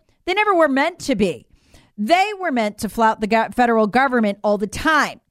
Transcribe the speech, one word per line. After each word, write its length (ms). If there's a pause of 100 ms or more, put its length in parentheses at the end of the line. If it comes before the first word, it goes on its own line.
(260)
They 80
never 220
were 120
meant 320
to 160
be. 300 (520)
They 420
were 120
meant 280
to 100
flout 320
the 60
go-, 260
federal 320
government 580
all 140
the 80
time, 540 (120)